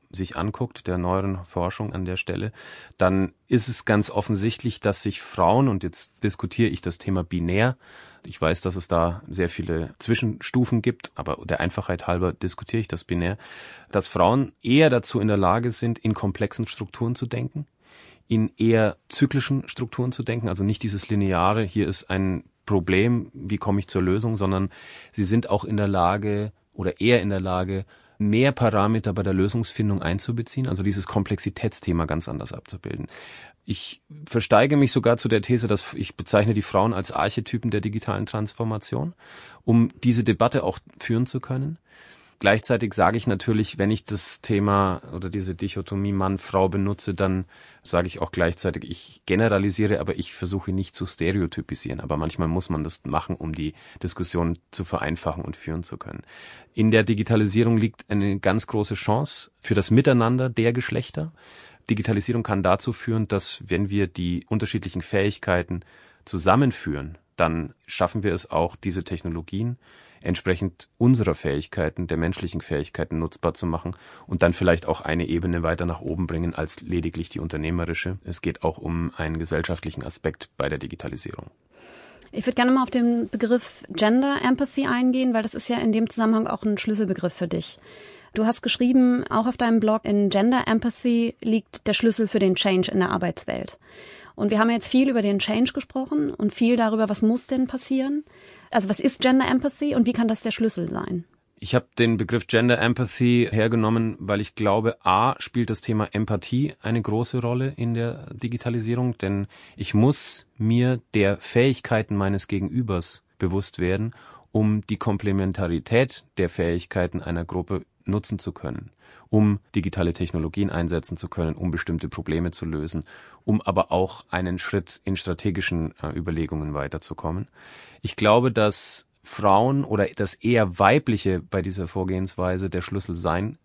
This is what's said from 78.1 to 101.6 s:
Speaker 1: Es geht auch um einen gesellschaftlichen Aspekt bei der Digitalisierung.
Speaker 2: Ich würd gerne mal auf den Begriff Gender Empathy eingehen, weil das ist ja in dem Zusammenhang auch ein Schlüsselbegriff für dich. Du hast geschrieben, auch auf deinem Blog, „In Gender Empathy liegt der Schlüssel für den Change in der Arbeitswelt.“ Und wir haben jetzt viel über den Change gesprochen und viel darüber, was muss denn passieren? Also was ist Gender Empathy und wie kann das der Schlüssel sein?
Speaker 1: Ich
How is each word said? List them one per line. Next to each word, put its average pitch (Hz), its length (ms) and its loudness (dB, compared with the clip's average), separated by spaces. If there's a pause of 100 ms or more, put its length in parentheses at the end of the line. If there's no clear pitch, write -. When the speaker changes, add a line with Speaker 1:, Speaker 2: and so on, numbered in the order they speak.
Speaker 1:
Es 90 180 -10
geht - 220 -6
auch 82 160 -2
um 82 380 -4
einen 80 240 -4
gesellschaftlichen 80 640 -4
Aspekt - 520 -8
bei 71 120 -2
der 73 100 -4
Digitalisierung. - 720 -12 (800)
Speaker 2:
Ich - 160 -6
würd 247 80 -2
gerne 247 160 2
mal 262 140 4
auf 247 60 -8
den 240 400 2
Begriff 233 580 -2
Gender 262 560 2
Empathy 269 420 0
eingehen, 254 480 2
weil 220 80 2
das 220 120 -4
ist 233 140 -6
ja 240 100 0
in 226 120 2
dem 226 180 2
Zusammenhang 220 380 2
auch - 160 -4
ein 208 160 0
Schlüsselbegriff 190 540 -2
für 175 160 -4
dich. 165 320 -6 (520)
Du 220 140 0
hast 233 160 0
geschrieben, 247 640 4
auch 220 200 2
auf 254 80 -2
deinem 226 240 2
Blog, 214 240 2
„In 202 260 2
Gender 226 380 2
Empathy 233 720 0
liegt - 480 -2
der 208 60 2
Schlüssel 220 340 4
für 220 100 0
den 190 160 4
Change 185 380 2
in 196 80 4
der 180 100 2
Arbeitswelt.“ 170 640 -4 (580)
Und 208 160 0
wir 214 80 2
haben 226 120 4
jetzt 233 180 -2
viel 262 220 4
über 240 100 2
den 202 200 2
Change 226 340 0
gesprochen 285 580 -2
und 208 220 -2
viel 240 220 4
darüber, 220 340 2
was 202 100 -2
muss 226 280 2
denn 262 180 0
passieren? 269 580 -2 (460)
Also 196 180 0
was 202 120 0
ist - 200 0
Gender 262 260 6
Empathy 285 480 2
und 233 120 4
wie 240 80 0
kann 233 140 2
das 220 120 0
der 226 100 -2
Schlüssel 208 380 -2
sein? - 380 -6 (320)
Speaker 1:
Ich 104 160 -4